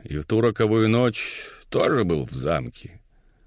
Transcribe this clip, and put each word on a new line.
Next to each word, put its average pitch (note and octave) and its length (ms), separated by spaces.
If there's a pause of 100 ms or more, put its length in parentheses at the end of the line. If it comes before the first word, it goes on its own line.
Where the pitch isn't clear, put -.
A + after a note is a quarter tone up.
и D2 140
в D2+ 80
ту A2 140
роковую A2 480
ночь A#2 540 (280)
тоже C3 340
был D#2 240
в A1+ 40
замке. C2+ 720 (460)